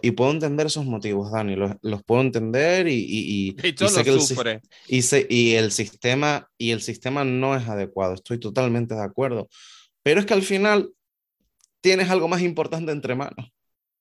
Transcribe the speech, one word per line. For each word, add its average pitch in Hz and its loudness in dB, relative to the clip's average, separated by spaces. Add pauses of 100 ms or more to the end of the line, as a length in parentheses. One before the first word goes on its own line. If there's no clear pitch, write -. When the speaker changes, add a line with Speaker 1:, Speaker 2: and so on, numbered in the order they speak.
Speaker 1:
y 120 2
puedo 127 2
entender 151 0
esos 151 -2
motivos, 104 -4
Dani, 107 -2
los, 98 0 (100)
los 104 -6
puedo 120 2
entender 135 0
y... 160 0
y, 98 -2
y, 95 -6
Speaker 2:
De 151 -4
hecho, 156 0
Speaker 1:
y - 4
sé 196 2
Speaker 2:
lo 117 2
Speaker 1:
que 135 2
el 135 6
sis-, 139 0
Speaker 2:
sufre. 117 -2 (260)
Speaker 1:
y 127 2
sé, 131 4
y 117 6
el 110 2
sistema, 135 -2 (100)
y 117 -2
el 113 -2
sistema 131 -4
no 131 0
es 123 -4
adecuado, 95 -4
estoy 117 -8
totalmente 117 -2
de 110 -6
acuerdo, 120 -4 (560)
pero 156 4
es 202 -2
que 220 2
al 196 4
final 202 2 (880)
tienes 185 2
algo 185 2
más 175 0
importante 165 -4
entre 131 -4
manos. - -8 (480)